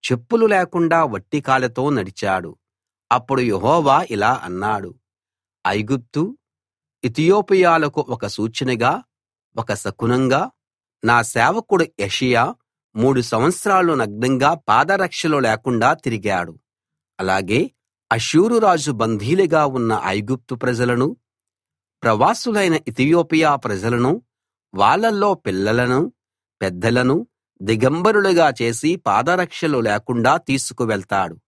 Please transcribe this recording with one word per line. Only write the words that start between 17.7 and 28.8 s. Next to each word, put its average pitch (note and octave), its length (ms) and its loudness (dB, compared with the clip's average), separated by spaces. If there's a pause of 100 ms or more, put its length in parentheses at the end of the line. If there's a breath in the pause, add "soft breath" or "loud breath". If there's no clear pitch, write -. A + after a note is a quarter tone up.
అష్షూరు F3+ 460 2
రాజు E3 340 2
బందీలుగా C#3 760 0
ఉన్న A2+ 380 -2
ఐగుప్తు G#2+ 500 -4
ప్రజలను, B2 640 -2 (840)
ప్రవాసులైన F3+ 720 0 (140)
ఇతియోపియా D#3 680 2
ప్రజలను, A#2+ 680 -2 (520)
వాళ్ళల్లో G3 600 2
పిల్లలను, B2 760 0 (500)
పెద్దలను A#2 640 0 (360)
దిగంబరులుగా E3+ 920 2 (100)
చేసి C3 340 -2